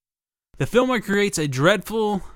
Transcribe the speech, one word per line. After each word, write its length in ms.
The 80
filmmaker 400
creates 320
a 100
dreadful, 760